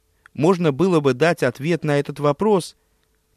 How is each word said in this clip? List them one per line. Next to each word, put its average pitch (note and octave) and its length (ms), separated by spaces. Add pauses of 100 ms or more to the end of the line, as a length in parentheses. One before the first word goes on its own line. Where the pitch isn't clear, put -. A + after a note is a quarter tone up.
(360)
можно E3+ 360
было E3+ 280
бы C#3 160
дать D#3+ 260
ответ D3 420
на D3 160
этот C#3+ 200
вопрос E3 580 (600)